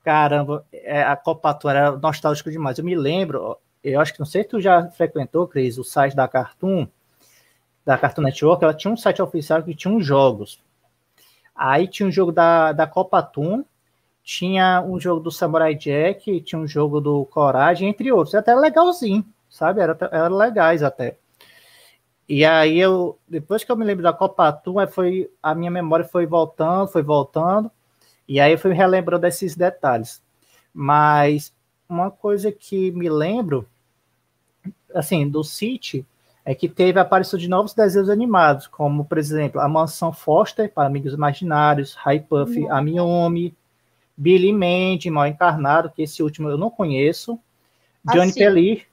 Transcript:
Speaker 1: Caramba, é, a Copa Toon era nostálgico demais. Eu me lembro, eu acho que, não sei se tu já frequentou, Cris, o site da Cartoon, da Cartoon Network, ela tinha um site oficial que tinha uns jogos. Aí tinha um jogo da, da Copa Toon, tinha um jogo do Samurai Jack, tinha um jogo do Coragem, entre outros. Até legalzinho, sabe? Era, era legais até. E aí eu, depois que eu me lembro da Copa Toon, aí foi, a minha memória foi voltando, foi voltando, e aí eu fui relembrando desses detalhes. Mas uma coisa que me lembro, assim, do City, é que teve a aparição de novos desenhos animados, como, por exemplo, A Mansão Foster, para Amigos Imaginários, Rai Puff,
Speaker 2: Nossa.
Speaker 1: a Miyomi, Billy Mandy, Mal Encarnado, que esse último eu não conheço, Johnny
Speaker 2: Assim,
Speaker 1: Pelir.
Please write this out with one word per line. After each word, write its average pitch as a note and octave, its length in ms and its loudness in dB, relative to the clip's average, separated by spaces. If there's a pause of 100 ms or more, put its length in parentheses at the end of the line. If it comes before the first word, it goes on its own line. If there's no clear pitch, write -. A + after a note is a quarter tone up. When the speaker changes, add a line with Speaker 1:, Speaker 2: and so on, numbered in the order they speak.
Speaker 1:
Caramba, D3 680 0
é, C#3+ 320 -4
a C#3+ 120 0
Copa D#3 380 -2
Toon D3 160 -4
era C#3+ 220 2
nostálgico D3 580 -4
demais. D3+ 300 -6
Eu D#3 60 -8
me F3+ 100 -4
lembro, C#3+ 640 -4 (260)
eu C#3 160 -2
acho D3+ 140 0
que, - 60 -20
não C#3+ 60 -6
sei F#3+ 180 -4
se - 60 -8
tu A3+ 120 -4
já F3 280 4
frequentou, D#3 560 -2
Cris, B2+ 320 -4
o B2+ 60 -10
site C#3 320 -2
da - 120 0
Cartoon, E3 600 -4 (960)
da C3 120 2
Cartoon D3 260 -2
Network, D#3+ 400 2
ela D#3 100 4
tinha G3 180 -6
um A#3 60 -4
site G3 240 0
oficial E3 400 -2
que D#3+ 140 -10
tinha F#3+ 180 -4
uns G#3+ 120 0
jogos. C3+ 540 2 (960)
Aí C#3+ 340 0
tinha G3 200 -4
um F3+ 40 0
jogo E3+ 200 2
da, E3 400 4
da D#3 160 0
Copa F#3+ 340 0
Toon, F#3 420 -6 (600)
tinha F#3 580 0
um F3+ 180 -6
jogo E3+ 200 -2
do E3 120 -8
Samurai D#3+ 440 0
Jack, E3 680 -2
tinha D#3+ 180 -8
um D#3 80 -6
jogo D3 340 -2
do C#3+ 240 -2
Coragem, D3 640 2
entre A3+ 220 -4
outros. E3 220 2
Até G#3+ 220 4
legalzinho, D4+ 680 2 (260)
sabe? F#3+ 320 -2
Era, D#3+ 160 0 (140)
era E3 180 0
legais F#3+ 520 2
até. C3 360 -4 (1120)
E D3 180 2
aí D#3+ 340 4
eu, F#3 480 2
depois E3+ 360 -6
que - 80 -6
eu A#3+ 40 2
me A3+ 100 -4
lembro F#3+ 180 -2
da E3+ 100 4
Copa F3+ 380 2
Toon, F3+ 280 -6
aí G3 80 2
foi, F#3 420 -4 (140)
a D#3 100 -2
minha E3+ 160 -4
memória E3+ 360 0
foi F3 200 -2
voltando, E3 600 0
foi E3+ 160 0
voltando, D#3+ 680 0 (580)
e C#3 120 0
aí D3 120 6
eu E3 80 2
fui F#3 120 0
relembrando F3 520 2
desses F3 320 -4
detalhes. C#3+ 680 -2 (500)
Mas D3 800 2 (380)
uma F3+ 220 -4
coisa G#3 400 -4
que F#3+ 400 -4
me F3 180 -4
lembro, D#3 580 -2 (1300)
assim, D3+ 340 -2
do D3+ 160 -4
City, F3 640 -8 (400)
é C3+ 80 -4
que E3 160 -4
teve F#3 300 2
a - 20 4
aparição F#3 380 0
de F3 80 -6
novos F#3+ 260 -2
desenhos G3 340 2
animados, G3 600 2
como, D3 360 -4
por D#3 140 -4
exemplo, D3+ 420 -4
A C#3+ 80 0
Mansão D#3+ 460 -2
Foster, G3+ 580 0
para C#3+ 160 0
Amigos C#3 260 -4
Imaginários, D3 840 0
Rai D3 240 -2
Puff, C#3+ 400 -2
Speaker 2:
Nossa. D3 160 -4
Speaker 1:
a C3+ 80 0
Miyomi, E3+ 720 -2 (600)
Billy F3+ 380 4
Mandy, F3+ 560 0
Mal D3 160 2
Encarnado, D#3 640 2
que D#3 140 -8
esse D3+ 180 -8
último D3+ 280 -4
eu D3 80 -2
não G3+ 120 -4
conheço, E3+ 680 -2 (680)
Johnny F3+ 240 4
Speaker 2:
Assim, F#3+ 100 -6
Speaker 1:
Pelir. G3+ 540 4